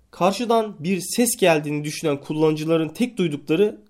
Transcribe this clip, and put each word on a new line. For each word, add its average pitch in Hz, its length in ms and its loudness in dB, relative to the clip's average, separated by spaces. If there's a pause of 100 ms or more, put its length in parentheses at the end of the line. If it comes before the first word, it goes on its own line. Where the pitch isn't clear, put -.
(120)
Karşıdan 214 680 0
bir 175 220 -2 (140)
ses 240 240 0
geldiğini 151 440 2
düşünen 147 380 -4
kullanıcıların 156 680 0
tek 240 280 -4
duydukları 170 720 0